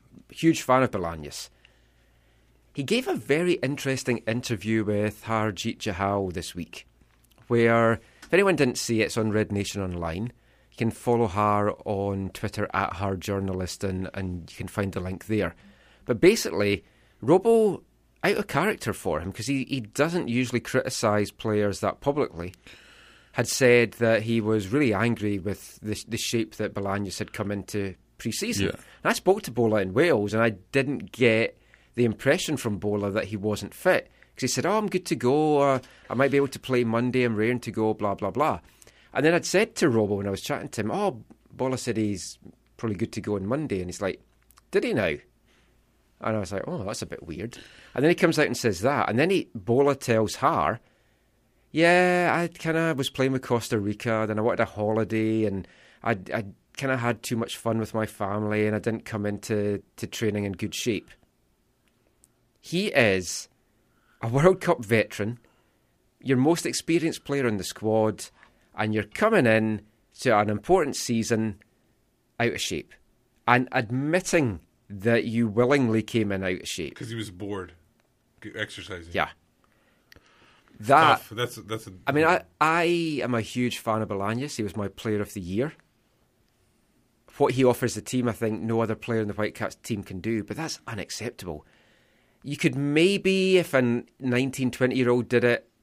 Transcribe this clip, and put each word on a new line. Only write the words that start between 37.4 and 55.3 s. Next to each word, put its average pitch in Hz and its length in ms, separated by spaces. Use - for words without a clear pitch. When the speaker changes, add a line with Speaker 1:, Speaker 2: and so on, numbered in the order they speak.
Speaker 1:
to 117 100
go, 110 220
blah, 101 220
blah, 98 160
blah." 127 280
And 135 120
then 165 80
I'd 170 120
said 214 320
to 175 100
Robo 107 280
when 98 120
I 98 40
was 98 100
chatting 139 280
to - 120
him, 104 100
"Oh, 170 320
Bola 131 240
said 113 180
he's 104 420
probably 107 220
good 113 160
to 107 80
go 104 160
on 95 100
Monday." 127 320
And 90 100
he's 90 120
like, 95 200
"Did - 120
he 240 100
now?" 95 200
And 110 160
I 107 40
was 95 120
like, 98 160
"Oh, 156 160
that's 82 180
a - 40
bit - 200
weird." 85 320
And 127 100
then 165 80
he 175 40
comes 165 220
out 147 100
and 117 100
says 95 240
that. 123 280
And 107 80
then 160 120
he, 185 260
Bola 123 400
tells 110 400
her, 113 460
"Yeah, 180 680
I 170 120
kinda 160 480
was 131 120
playing 131 220
with 131 100
Costa 117 380
Rica, 110 480
then 107 100
I 107 40
wanted 107 220
a - 20
holiday, 110 800